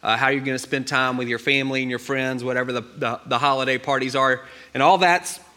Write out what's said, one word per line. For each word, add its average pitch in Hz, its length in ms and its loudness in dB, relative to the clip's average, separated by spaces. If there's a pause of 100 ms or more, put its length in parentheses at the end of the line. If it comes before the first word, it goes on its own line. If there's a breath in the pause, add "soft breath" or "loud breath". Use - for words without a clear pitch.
uh, 110 160 0
how 135 120 2
you're 139 140 -2
gonna 135 140 -4
spend 131 300 -6
time 131 300 0
with 123 100 -4
your 117 120 -4
family 135 420 0
and 127 80 -4
your 123 100 -4
friends, 131 440 -4
whatever 127 300 -2
the, 120 80 -2
the, 120 460 -6
the 127 100 0
holiday 131 400 2
parties 131 380 -2
are. 131 260 2 (320 loud breath)
And 131 80 0
all 170 160 8
that's 180 420 2 (180)